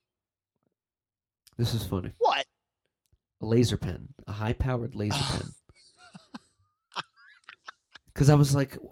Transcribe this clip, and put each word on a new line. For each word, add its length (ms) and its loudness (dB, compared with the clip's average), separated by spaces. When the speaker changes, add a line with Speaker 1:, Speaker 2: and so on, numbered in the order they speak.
Speaker 1:
This 160 -2
is 120 -2
funny. 320 -4
Speaker 2:
What? 280 0
Speaker 1:
Laser 340 4
pen, 320 -8
a 60 -10
high-powered 640 -2
laser 280 -2
Speaker 2:
<laughs> 140 -2
Speaker 1:
pen. 120 -8
'Cause 160 4
I 60 10
was 180 6
like, 240 0